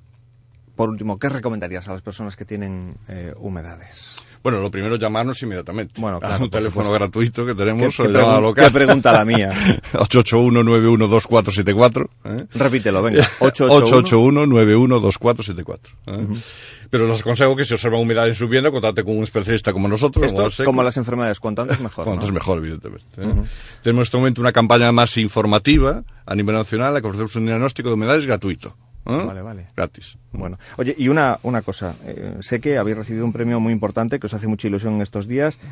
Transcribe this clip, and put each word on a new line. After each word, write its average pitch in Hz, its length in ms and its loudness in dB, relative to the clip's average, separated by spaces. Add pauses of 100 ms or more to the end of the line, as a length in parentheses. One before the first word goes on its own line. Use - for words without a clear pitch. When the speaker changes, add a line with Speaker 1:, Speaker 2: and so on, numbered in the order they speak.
(760)
Speaker 1:
por 110 140 -2
último, 107 300 -8
¿qué 139 100 -4
recomendarías 107 580 -8
a 101 40 -12
las 92 100 -12
personas 104 340 -14
que 101 100 -16
tienen, 95 500 -10 (120)
eh, 87 300 -14
humedades? 85 800 -14 (260)
Speaker 2:
Bueno, 120 180 -2
lo 98 100 -4
primero, 101 280 -4
llamarnos 113 440 -4
inmediatamente 101 600 -10
Speaker 1:
Bueno, 101 160 -6
Speaker 2:
a - 20 -10
Speaker 1:
claro, 98 240 -4
Speaker 2:
un 117 60 -4
Speaker 1:
por 104 100 -4
Speaker 2:
teléfono 107 260 -2
Speaker 1:
supuesto. 104 200 0
Speaker 2:
gratuito 117 400 -2
que 120 100 -4
tenemos, 110 400 0
Speaker 1:
¿Qué, 135 80 -2
Speaker 2:
o - 40 0
Speaker 1:
qué 104 40 0
Speaker 2:
llamada 110 280 4
Speaker 1:
pregun-, - 20 4
Speaker 2:
local. 110 240 4
Speaker 1:
qué 139 60 8
pregunta 135 420 4
la 107 120 6
mía? 110 260 2 (240)
Speaker 2:
<laughs> - 240 -8
ocho 113 200 4
ocho 113 200 2
uno, 120 240 4
nueve 113 260 4
uno 110 180 4
dos 110 200 2
cuatro 104 260 2
siete 98 200 0
cuatro, 120 360 4 (160)
¿eh? 110 280 -10
Speaker 1:
Repítelo, 110 480 0
venga, 123 320 4
Speaker 2:
<laughs> - 60 -18
Speaker 1:
ocho 131 260 2
ocho 139 120 8
uno. 127 80 6
Speaker 2:
ocho 120 120 6
ocho 117 220 6
uno, 143 260 4
nueve 113 300 6
uno 123 240 4
dos 101 180 0
cuatro 113 280 0
siete 90 180 -8
cuatro, - 300 -16 (140)
¿eh? 101 40 -12 (120)
Speaker 1:
Ujú. 104 120 -6 (540)
Speaker 2:
Pero 113 180 0
les 113 140 -2
aconsejo 120 340 2
que, 139 100 -2
si 120 80 -4
observan 117 280 0
humedad 117 260 2
en 117 80 0
su 101 100 -4
vivienda, 131 240 2
contacte 110 340 -2
con 107 140 -2
un 110 60 -2
especialista 107 480 -2
como 95 160 -2
nosotros, 123 380 0
Speaker 1:
Esto 104 120 -2
Speaker 2:
como 104 120 2
Speaker 1:
es - 80 -6
como 131 100 -2
Speaker 2:
Arseco. 127 160 2
Speaker 1:
las 123 140 -2
enfermedades, 120 420 -4
cuanto 110 220 -6
antes 127 180 -2
mejor, 107 260 -10
Speaker 2:
Cuanto 110 40 -2 (100)
Speaker 1:
¿no? - 80 -6
Speaker 2:
antes 98 60 -4
mejor, 90 260 -2
evidentemente, 78 460 -12 (120)
¿eh? 95 80 -10
Speaker 1:
Ujú. - 200 0 (360)
Speaker 2:
Tenemos 120 200 2
en - 20 0
este 123 140 -2
momento 127 240 0
una 120 100 4
campaña 120 400 4
más 117 260 2
informativa 113 840 2 (220)
a 98 100 -6
nivel 104 200 -2
nacional, 113 380 -2
la 139 80 -2
que 110 60 -8
ofrecemos 104 300 -6
un 113 80 -2
diagnóstico 120 420 -2
de 117 80 0
humedades 135 320 0
gratuito, 98 480 -4 (320)
¿eh? 151 180 -4
Speaker 1:
Vale, 95 160 -10
vale. 98 340 -16
Speaker 2:
Gratis. - 420 -10 (180)
Speaker 1:
Bueno. 90 220 -10 (200)
Oye, 123 200 -4
y 131 120 0
una, 143 340 2
una 120 180 -4
cosa, 98 320 -8 (120)
eh, 92 340 -12
sé 117 200 -6
que 143 200 -2
habéis 107 180 -2
recibido 113 260 -8
un 117 100 -2
premio 117 260 -2
muy 113 120 0
importante 113 480 -4
que - 60 -8
os 104 80 -8
hace 107 140 -6
mucha 107 200 -4
ilusión 104 280 -2
en 104 80 -2
estos 101 240 -8
días 139 320 -2 (120)